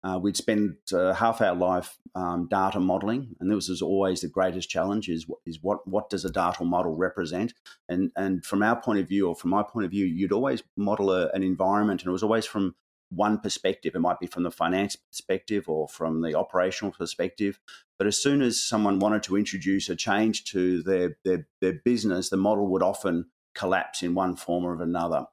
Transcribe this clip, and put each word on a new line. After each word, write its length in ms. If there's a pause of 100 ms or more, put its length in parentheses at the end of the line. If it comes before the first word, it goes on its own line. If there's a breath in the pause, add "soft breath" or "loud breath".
Uh, 180
we'd 140
spend, 400 (160)
uh, 200
half 280
our 140
life, 440 (160)
um, 340
data 300
modelling, 640
and 100
this 180
was 140
always 380
the 80
greatest 420
challenge: 380
is 160
wh-, 240
is 120
what, 280
what 200
does 160
a 60
data 340
model 300
represent? 580 (360 loud breath)
And, 280
and 280
from 180
our 180
point 200
of 80
view, 200
or 60
from 160
my 120
point 240
of 40
view, 160
you'd 260
always 300 (140)
model 340
a, 240
an 80
environment, 600
and 60
it 40
was 100
always 240
from 300 (340)
one 280
perspective. 560
It 60
might 200
be 60
from 180
the 60
finance 460
perspective 720
or 200
from 320
the 140
operational 580
perspective. 680 (400 loud breath)
But 80
as 160
soon 200
as 200
someone 380
wanted 240
to 120
introduce 520
a 80
change 560
to 300
their, 420
their, 240 (120)
their 240
business, 440
the 80
model 320
would 140
often 440 (280)
collapse 500
in 100
one 220
form 280
or 160
another. 520